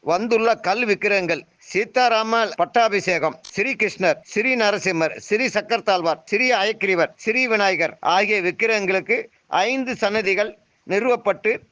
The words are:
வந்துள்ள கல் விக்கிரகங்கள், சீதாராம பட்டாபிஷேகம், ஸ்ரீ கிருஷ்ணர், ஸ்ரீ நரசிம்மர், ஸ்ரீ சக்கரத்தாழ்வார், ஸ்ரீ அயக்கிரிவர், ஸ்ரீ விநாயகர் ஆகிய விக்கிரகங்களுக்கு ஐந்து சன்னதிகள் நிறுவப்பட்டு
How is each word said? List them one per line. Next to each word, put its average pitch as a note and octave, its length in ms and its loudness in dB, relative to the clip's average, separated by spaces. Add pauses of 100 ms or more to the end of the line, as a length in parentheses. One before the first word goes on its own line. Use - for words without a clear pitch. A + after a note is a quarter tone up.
(100)
வந்துள்ள A3+ 440 2 (120)
கல் G#3+ 240 0
விக்கிரகங்கள், F#3 520 0 (280)
சீதாராம A3+ 720 2 (180)
பட்டாபிஷேகம், F#3 760 0 (160)
ஸ்ரீ A#3 260 -2
கிருஷ்ணர், F#3 400 0 (140)
ஸ்ரீ A#3 180 0 (100)
நரசிம்மர், F3+ 540 0 (120)
ஸ்ரீ A3+ 280 0
சக்கரத்தாழ்வார், F#3+ 720 0
ஸ்ரீ A#3+ 180 0 (120)
அயக்கிரிவர், F#3+ 520 0 (120)
ஸ்ரீ A3+ 180 0 (120)
விநாயகர் F3+ 420 0 (220)
ஆகிய G#3 200 0 (100)
விக்கிரகங்களுக்கு F#3+ 720 0 (480)
ஐந்து B3+ 280 -4 (100)
சன்னதிகள் G#3 500 0 (320)
நிறுவப்பட்டு A3 680 0 (200)